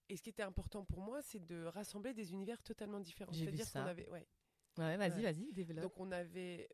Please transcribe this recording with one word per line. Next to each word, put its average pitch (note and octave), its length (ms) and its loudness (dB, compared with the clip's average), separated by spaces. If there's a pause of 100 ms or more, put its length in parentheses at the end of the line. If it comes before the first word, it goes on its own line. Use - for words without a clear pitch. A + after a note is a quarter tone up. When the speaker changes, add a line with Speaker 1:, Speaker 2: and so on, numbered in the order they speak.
Speaker 1:
Et F#3+ 80 -2
ce - 40 -6
qui - 80 -6
était A3 140 -2
important F#3+ 420 0
pour F3 140 0
moi, A#3 220 -2
c'est A3+ 240 -6
de E3 200 -4
rassembler G3+ 480 -2
des G#3+ 180 -2
univers G3 300 -2
totalement G#3 380 -2
différents. F3+ 340 -6
Speaker 2:
J'ai D#3+ 120 4
vu D3+ 120 2
Speaker 1:
C'est-à-dire A3 100 0
Speaker 2:
ça. C#3 140 0
Speaker 1:
qu'on C#3 60 4
avait... F3 220 -2
Ouais. E3 180 -8 (500)
Speaker 2:
Ouais, E3 200 6
vas-y, G3 160 8
Speaker 1:
Ouais. F#3+ 80 4
Speaker 2:
vas-y, G3+ 320 4
développe. E3 300 0
Speaker 1:
Donc, F#3 160 -2
on F#3+ 120 -2
avait F3 640 -2